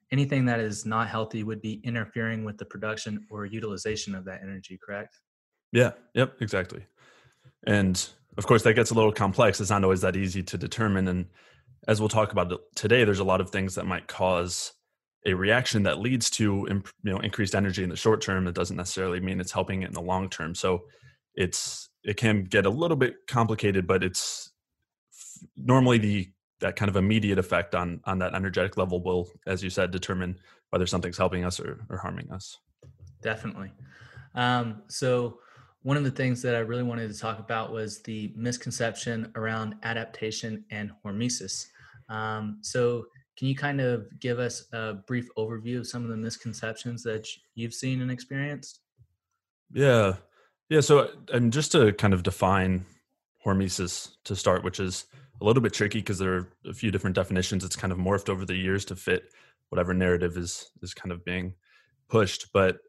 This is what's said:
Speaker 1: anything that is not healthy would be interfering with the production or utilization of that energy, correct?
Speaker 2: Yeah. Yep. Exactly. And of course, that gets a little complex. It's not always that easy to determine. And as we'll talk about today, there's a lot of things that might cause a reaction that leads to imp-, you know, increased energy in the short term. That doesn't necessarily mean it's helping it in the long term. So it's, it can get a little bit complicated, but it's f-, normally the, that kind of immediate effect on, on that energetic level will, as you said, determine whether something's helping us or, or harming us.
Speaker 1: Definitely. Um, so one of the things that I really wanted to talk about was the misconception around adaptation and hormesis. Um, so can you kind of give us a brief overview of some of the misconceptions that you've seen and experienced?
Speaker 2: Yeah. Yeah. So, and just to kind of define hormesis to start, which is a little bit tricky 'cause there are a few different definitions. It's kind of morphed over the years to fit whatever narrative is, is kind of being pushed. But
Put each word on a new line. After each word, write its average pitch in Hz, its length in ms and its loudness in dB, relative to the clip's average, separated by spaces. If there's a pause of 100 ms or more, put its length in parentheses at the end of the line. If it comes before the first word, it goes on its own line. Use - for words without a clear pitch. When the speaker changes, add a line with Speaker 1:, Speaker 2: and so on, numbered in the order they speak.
(100)
Speaker 1:
anything 139 360 2
that 117 140 2
is 107 260 -4
not 110 220 0
healthy 110 340 -4
would 107 180 -6
be 107 240 -8
interfering 113 600 -4
with 104 120 -8
the 101 80 -12
production 107 640 -8
or 104 140 -8
utilization 104 720 -6
of 92 100 -10
that 95 180 -12
energy, 95 400 -14
correct? 101 380 -12 (520)
Speaker 2:
Yeah. 120 200 6 (220)
Yep. 127 260 2
Exactly. 95 460 -4 (800)
And 98 420 2 (300)
of - 80 -6
course, 117 160 6
that 113 120 8
gets 113 160 4
a 120 40 0
little 110 180 6
complex. 101 480 4
It's 98 100 -2
not 101 140 4
always 95 160 4
that 92 160 2
easy 95 280 -2
to - 120 -8
determine. 95 520 0
And 90 180 -2 (640)
as 107 120 4
we'll 107 80 2
talk 107 240 2
about 90 260 0 (160)
today, 117 300 4
there's 101 140 4
a 98 60 0
lot 95 160 4
of 92 100 -2
things 95 240 -2
that 90 100 -6
might 90 220 -4
cause 90 640 -2 (540)
a 95 80 2
reaction 107 480 2
that 80 160 2
leads 120 320 0
to 101 400 0
imp-, 98 180 -4 (140)
you 101 100 -2
know, 95 80 -2
increased 101 340 -2
energy 98 280 0
in 90 80 -2
the 80 60 -8
short 110 260 2
term. 95 220 0
That 87 100 -2
doesn't 90 220 -2
necessarily 90 440 -4
mean 92 200 -4
it's 92 120 -8
helping 95 300 -2
it 90 60 -6
in 90 60 -10
the 87 60 -8
long 92 300 -2
term. 82 240 -8
So 90 300 0 (500)
it's, - 560 -4 (140)
it 104 120 -4
can 107 280 2
get 98 200 4
a 98 60 6
little 160 260 0
bit 127 300 0
complicated, 104 600 2
but 95 180 2
it's - 480 -6 (600)
f-, - 440 -20
normally 127 420 6
the, 104 320 2 (300)
that 95 140 -2
kind 101 140 0
of 95 80 0
immediate 101 420 4
effect 90 360 0
on, 87 300 -2
on 95 160 -2
that 90 140 -2
energetic 95 440 0
level 90 240 0
will, 90 260 0 (180)
as 92 160 -2
you 95 60 -4
said, 90 220 0
determine 92 480 -4 (320)
whether 90 160 2
something's 90 320 -4
helping 92 260 0
us 90 160 -4
or, - 300 -10
or 92 80 -6
harming 92 320 -8
us. - 260 -14 (640)
Speaker 1:
Definitely. 104 520 -6 (640)
Um, 120 540 0
so 123 520 -2 (420)
one 135 160 0
of 143 60 0
the 131 60 2
things 127 300 0
that 123 140 0
I 117 60 0
really 117 220 -2
wanted 117 300 -4
to 104 60 -12
talk 110 220 -6
about 110 320 -6
was 110 300 -6
the 107 320 -8
misconception 117 1000 -4
around 110 480 -4
adaptation 113 880 -6
and 104 220 -8 (120)
hormesis. 104 600 -6 (420)
Um, 107 540 -6
so 120 420 0 (320)
can 131 120 -2
you 135 60 0
kind 139 280 -2
of 120 240 0 (120)
give 123 200 -2
us 120 340 -4
a 110 220 -6
brief 120 420 -6
overview 113 440 -4
of 120 60 -10
some 120 180 -8
of 117 40 -6
the 113 80 -6
misconceptions 113 840 -8
that 110 260 -6 (260)
you've 117 200 -8
seen 131 260 -2
and 127 100 -4
experienced? 135 680 -8 (960)
Speaker 2:
Yeah. 117 400 6 (560)
Yeah. 156 100 6
So, 139 300 8 (240)
and 120 180 4
just 151 200 0
to 110 200 8
kind 101 220 4
of 87 80 2
define 92 640 2 (580)
hormesis 95 680 -2 (120)
to 104 100 -6
start, 92 300 2
which 92 160 -4
is 92 240 -4 (340)
a 101 60 -8
little 120 180 6
bit 107 120 0
tricky 107 260 0
'cause 95 180 -4
there 92 140 0
are 90 160 -2 (160)
a - 80 -12
few - 180 -2
different 92 240 -2
definitions. 92 480 0
It's 90 140 -6
kind 95 160 -4
of 87 60 -4
morphed 95 320 0
over 95 160 -4
the 92 100 -4
years 95 300 -2
to 92 100 -10
fit - 380 -2 (340)
whatever 90 240 0
narrative 90 460 2
is, - 320 -8 (100)
is - 140 -12
kind - 180 -10
of 87 140 -10
being 90 280 -6 (540)
pushed. - 460 0
But 95 240 4 (100)